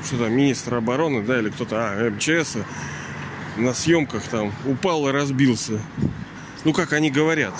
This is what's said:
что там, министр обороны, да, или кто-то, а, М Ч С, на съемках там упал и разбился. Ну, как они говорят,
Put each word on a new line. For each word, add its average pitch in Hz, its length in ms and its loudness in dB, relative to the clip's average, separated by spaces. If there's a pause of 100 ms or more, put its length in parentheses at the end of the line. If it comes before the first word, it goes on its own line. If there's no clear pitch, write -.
что 131 140 -4
там, 113 140 0
министр 123 440 2
обороны, 123 460 0
да, 120 180 2
или 107 100 0
кто-то, 110 260 -4
а, 110 300 0
М 104 120 0
Ч 156 260 2
С, - 120 -4 (1000)
на 120 160 2
съемках 147 520 2
там 107 280 -2 (140)
упал 147 420 0
и 135 40 0
разбился. 131 680 2 (840)
Ну, 156 80 4
как 156 200 0
они 151 180 4
говорят, 147 500 2